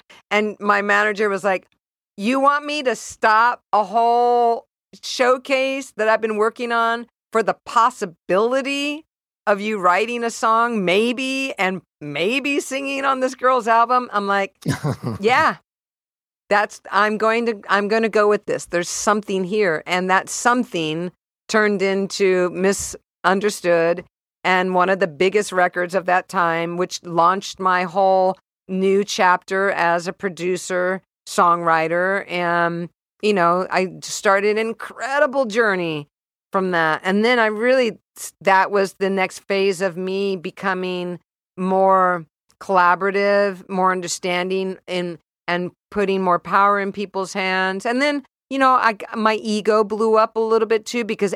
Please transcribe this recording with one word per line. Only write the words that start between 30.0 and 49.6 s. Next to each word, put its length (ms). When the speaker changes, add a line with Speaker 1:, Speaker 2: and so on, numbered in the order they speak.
Speaker 1:
a 60
producer, 880
songwriter. 1040
And, 580
you 100
know, 380
I 320
started 560
an 80
incredible 800
journey 640
from 200
that. 320
And 200
then 140
I 80
really, 520
that 280
was 240
the 160
next 300
phase 400
of 160
me 400
becoming 800
more 720
collaborative, 1080
more 240
understanding, 840
and, 320
and 220
putting 320
more 160
power 420
in 120
people's 400
hands. 540
And 140
then, 240
you 80
know, 140
I, 240
my 200
ego 480